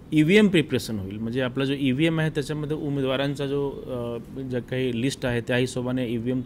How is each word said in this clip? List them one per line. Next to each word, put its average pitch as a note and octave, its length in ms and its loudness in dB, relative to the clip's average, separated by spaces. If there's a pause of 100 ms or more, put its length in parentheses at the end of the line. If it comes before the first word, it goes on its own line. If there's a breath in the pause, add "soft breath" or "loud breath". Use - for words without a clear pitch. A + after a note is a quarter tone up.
(120)
ईव्हीएम F3 360 8
preparation B2 500 2
होईल, G2 180 -6
म्हणजे A2+ 240 -4
आपला B2+ 240 -2
जो C#3 140 0
ईव्हीएम D3 420 2
आहे D#3 100 2
त्याच्यामध्ये D3+ 460 -4
उमेदवारांचा C#3 720 -2
जो, C#3 240 -2
अ, A#2+ 720 -8
जे B2 200 -2
काही B2 420 -2
list C3+ 240 -2
आहे A#2+ 140 0
त्या B2 160 0
हिशोबाने B2+ 520 0
ईव्हीएम A#2+ 380 -2